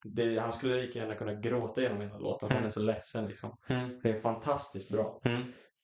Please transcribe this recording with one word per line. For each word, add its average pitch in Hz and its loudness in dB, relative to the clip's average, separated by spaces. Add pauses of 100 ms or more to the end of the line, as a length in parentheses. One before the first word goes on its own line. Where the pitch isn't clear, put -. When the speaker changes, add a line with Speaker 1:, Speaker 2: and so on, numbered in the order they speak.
Speaker 1:
det, 113 2
han 117 0
skulle 127 2
lika 120 -4
gärna 110 -2
kunna 107 -2
gråta 117 0
genom 107 2
hela 104 -6
låten, 104 -2
för 135 4
han 113 2
Speaker 2:
Mm. 110 2
Speaker 1:
är 107 0
så 110 -2
ledsen, 110 0
liksom. 107 -8 (120)
Speaker 2:
Mm. 127 -2
Speaker 1:
Det 117 4
är 107 2
fantastiskt 117 -2
bra. - 0
Speaker 2:
Mm. 120 2 (420)